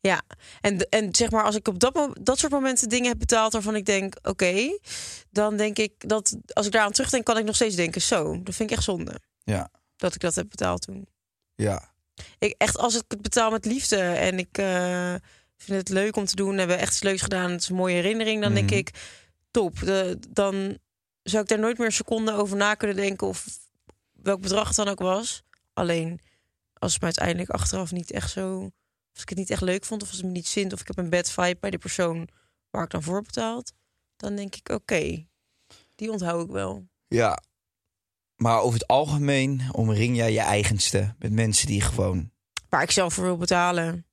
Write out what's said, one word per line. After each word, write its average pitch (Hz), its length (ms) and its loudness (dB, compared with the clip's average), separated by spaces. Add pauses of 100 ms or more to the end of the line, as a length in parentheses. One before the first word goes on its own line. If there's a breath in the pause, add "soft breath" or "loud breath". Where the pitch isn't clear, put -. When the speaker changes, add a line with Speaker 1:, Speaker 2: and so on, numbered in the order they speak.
Speaker 1:
Ja, 185 200 2 (400 loud breath)
en, 202 280 0
en 214 260 2
zeg 233 160 2
maar, 220 120 4
als 208 120 2
ik 214 120 -2
op 180 120 -2
dat 247 140 4
mo-, 294 280 0
dat 247 180 2
soort 294 120 0
momenten 262 380 0
dingen 247 180 2
heb 233 120 0
betaald 220 340 4
waarvan 214 220 0
ik 196 100 -2
denk, 196 360 0
"Oké", 196 560 0 (520 loud breath)
dan 208 280 2
denk 214 200 0
ik 214 140 0 (180)
dat, 214 280 0 (160)
als 208 120 2
ik 202 60 -2
daaraan 214 200 4
terugdenk, 254 340 0
kan 226 120 4
ik 220 80 0
nog 214 100 0
steeds 220 200 4
denken, 170 260 0
"Zo, 165 420 0
dat 190 120 -6
vind 214 160 -2
ik 220 40 0
echt - 100 0
zonde." 170 340 -4 (240)
Speaker 2:
Ja. 101 260 -2 (260)
Speaker 1:
Dat - 200 -2
ik - 60 -8
dat 170 140 0
heb 196 140 -4
betaald 185 320 -2
toen. 190 260 -12 (480)
Speaker 2:
Ja. 78 360 -2 (460 loud breath)
Speaker 1:
Ik, - 200 0
echt, - 200 2
als 233 180 2
ik 226 120 -2
het 208 140 -10
betaal 220 300 2
met 220 140 -2
liefde 226 360 0
en 185 380 0
ik, - 180 -6
eh, 180 560 0 (440 soft breath)
vind 190 220 -6
het 185 100 -6
leuk 196 260 2
om 202 100 0
te 185 100 -2
doen, 196 220 0
hebben 180 180 2
we - 60 -2
echt - 120 0
iets - 100 -2
leuks 196 180 0
gedaan, 180 300 -2
het 175 100 -4
is - 80 -4
een 185 60 -2
mooie 180 200 2
herinnering, 214 460 0
dan 208 120 2
denk 202 160 4
Speaker 2:
Mhm. 101 100 2
Speaker 1:
ik, - 120 -6 (600 loud breath)
"Top." 190 280 0
De, 185 400 0 (100)
dan 196 480 0 (460)
zou 208 200 0
ik - 60 -4
daar 214 100 2
nooit 226 180 0
meer 233 100 0
een 214 60 0
seconde 220 400 -2
over 202 240 0
na 208 180 2
kunnen 202 200 -2
denken 196 320 -2
of 185 180 -8 (680)
welk 190 300 -2
bedrag 202 260 0
het - 80 -2
dan 208 120 2
ook 190 120 -4
was. 190 440 -2 (300)
Alleen, 170 460 -2 (540)
als - 180 -2
het - 100 0
me - 60 -2
uiteindelijk 175 420 0
achteraf 185 420 -2
niet 180 200 -6
echt - 200 -4
zo, 190 280 -6 (540)
als - 80 -18
ik - 80 -14
het 180 80 -6
niet 190 120 -6
echt - 120 -2
leuk 185 240 0
vond, 214 160 -6
of 196 60 -12
als 185 100 -10
het 185 80 -6
me 185 60 -2
niet 180 160 -6
zint, 196 260 -2
of - 80 -10
ik - 60 -16
heb - 100 -8
een 175 120 -4
bad 175 220 2
vibe 180 280 0
bij 202 100 -4
de 180 80 -4
persoon 170 500 -2 (420)
waar 220 140 -2
ik - 60 -6
dan 160 140 -4
voor 185 180 -2
betaald, 233 520 -6 (440)
dan 202 180 -6
denk 202 200 -8
ik, - 140 -18
"Oké, 165 560 -2 (720 soft breath)
die 220 160 -6
onthoud 170 340 -2
ik - 60 -12
wel." 95 360 -4 (200)
Speaker 2:
Ja. 110 360 2 (920)
Maar 113 260 4
over 117 180 2
het - 80 -4
algemeen 139 720 2 (100)
omring 113 440 2
jij 117 180 4
je 110 60 2
eigenste 101 800 2
met 107 140 -2
mensen 110 360 2
die 101 140 2
gewoon 92 500 0 (380)
Speaker 1:
Waar 147 140 4
ik 175 80 -2
zelf 180 220 2
voor 185 100 -2
wil 180 140 0
betalen. 175 760 0